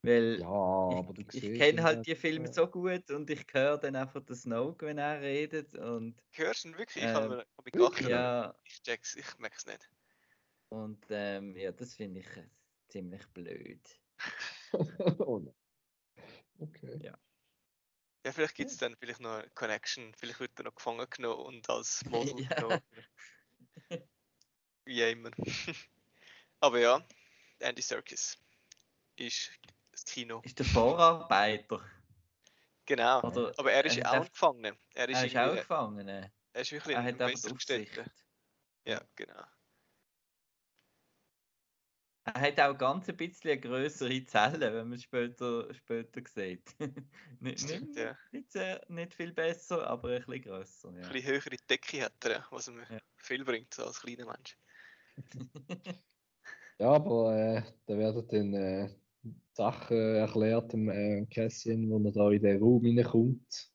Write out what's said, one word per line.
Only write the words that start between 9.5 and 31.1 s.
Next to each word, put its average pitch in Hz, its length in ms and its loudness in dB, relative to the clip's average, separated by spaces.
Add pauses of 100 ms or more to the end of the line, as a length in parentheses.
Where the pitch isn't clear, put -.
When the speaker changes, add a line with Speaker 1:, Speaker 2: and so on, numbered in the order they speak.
Speaker 3:
nicht. - 240 -16 (800)
Speaker 1:
Und, 107 400 -12
ähm, 101 480 -6
ja, 95 160 -6
das - 220 -14
finde 95 260 -12
ich, 90 60 -18 (100)
äh, 87 100 -18 (400)
ziemlich 95 460 -12
blöd. - 680 -14 (200)
Speaker 2:
<laughs> - 1000 -2
Oh 139 200 0
nein. 69 140 -12 (1040)
Okay. 147 440 -14
Speaker 1:
Ja. - 140 -16 (1080)
Speaker 3:
Ja, 131 60 -4
vielleicht 156 240 -2
gibt's 143 240 -6
Speaker 2:
Ja. 123 80 -2
Speaker 3:
dann 117 100 -8
vielleicht 120 220 -12
noch 113 200 -8
eine - 100 -14
Connection, 110 680 -6
vielleicht 117 240 -12
wird 127 200 -8
er 127 60 -10
noch 113 100 -12
gefangen 120 340 -6
genommen 127 360 -6
und 123 240 -12
als 117 360 -2
Speaker 1:
<laughs> 123 340 -2
Speaker 3:
Model - 20 -
Speaker 1:
Ja. 135 140 -4
Speaker 3:
genommen. 143 260 0 (2000)
Wie 123 160 -2 (100)
immer. 117 260 -8
<laughs> - 520 -8 (720)
Aber 120 180 6
ja, 123 260 6 (540)
Andy 123 220 -4
Serkis - 560 -6 (800)
ist - 340 -8 (400)
das - 140 -16
Kino. 117 400 -10
Speaker 1:
Ist - 140 -12
der 131 60 2
Vorarbeiter. 117 1160 6 (1040)